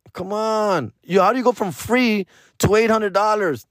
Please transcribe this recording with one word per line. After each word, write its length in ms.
Come 200
on. 600
You, 180
how 120
do 60
you 60
go 80
from 200
free 540
to 160
eight 140
hundred 220
dollars? 580